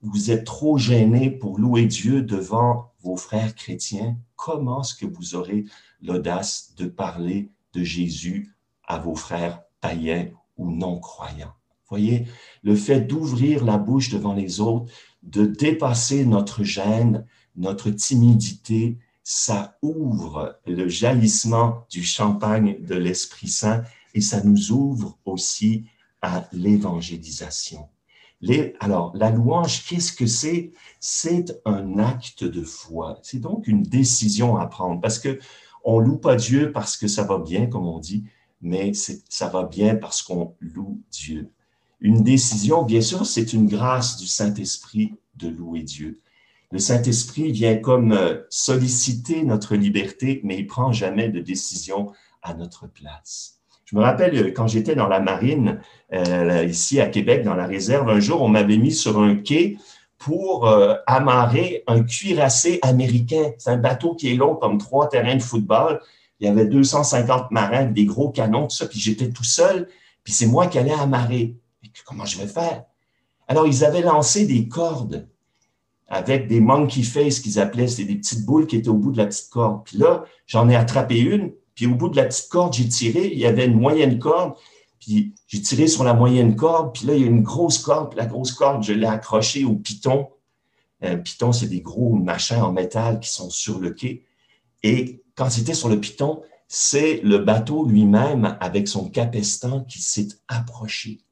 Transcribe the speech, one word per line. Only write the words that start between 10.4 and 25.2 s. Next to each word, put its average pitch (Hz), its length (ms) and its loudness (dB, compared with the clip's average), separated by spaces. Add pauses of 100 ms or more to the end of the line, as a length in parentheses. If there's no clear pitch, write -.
ou 90 140 -6
non-croyants ? 82 800 -10 (360)
Voyez, 117 380 0 (360)
le 104 120 4
fait 127 260 2
d'ouvrir 139 640 0
la 107 120 2
bouche 120 320 0
devant 104 240 -4
les 95 260 -4
autres, 117 320 -2 (320)
de 101 220 0
dépasser 139 800 0
notre 104 380 0
gêne, 107 640 0 (300)
notre 95 340 -4
timidité, 117 1120 2 (240)
ça - 580 -6
ouvre 104 840 -6
le 87 220 -4
jalissement 117 1000 0
du 87 140 -8
champagne 104 800 0
de 92 140 -6
l'Esprit 90 540 -6
Saint 113 340 -2 (300)
et 107 80 0
ça 101 220 -2
nous 101 280 4
ouvre 127 540 -2